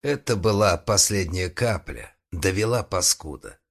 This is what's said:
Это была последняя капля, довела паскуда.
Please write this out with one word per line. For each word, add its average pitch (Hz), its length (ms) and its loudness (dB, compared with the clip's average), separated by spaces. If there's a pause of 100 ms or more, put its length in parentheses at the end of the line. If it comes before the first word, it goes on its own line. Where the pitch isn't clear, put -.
Это 139 340 -2
была 101 420 4
последняя 92 720 0
капля, - 640 -6 (160)
довела 104 520 0
паскуда. - 760 -4 (120)